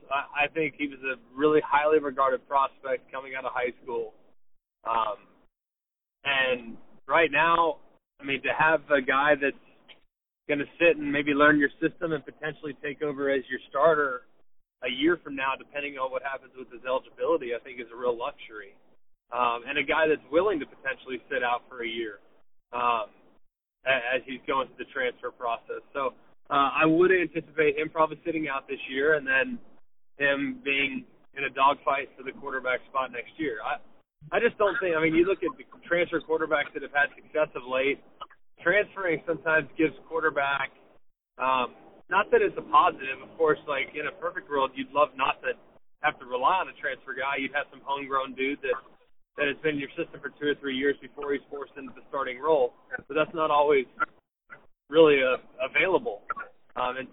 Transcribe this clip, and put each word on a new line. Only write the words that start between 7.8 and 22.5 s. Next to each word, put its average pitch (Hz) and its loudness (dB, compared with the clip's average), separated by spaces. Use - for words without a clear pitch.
I 139 -14
mean, 135 -4
to 135 -2
have 156 4
a 143 4
guy 139 4
that's 139 0
gonna 143 -2
sit 165 6
and 147 -4
maybe 147 0
learn 147 6
your 143 4
system 160 -2
and 143 -6
potentially 151 -10
take 147 -8
over 139 -2
as 135 0
your 127 -8
starter 143 2
a 127 -8
year 147 2
from 143 -12
now, 135 -4
depending 143 -10
on 131 -2
what 127 -6
happens 131 -10
with 127 -16
his 120 -16
eligibility, 131 -2
I 117 -4
think 127 -14
is 117 -18
a 117 -14
real 123 0
luxury. 113 -12
Um, 120 -2
and 139 -6
a 147 0
guy 156 2
that's 147 0
willing 185 2
to - -8
potentially 131 -8
sit 131 -2
out 120 -2
for 127 -12
a 117 -6
year, 113 -8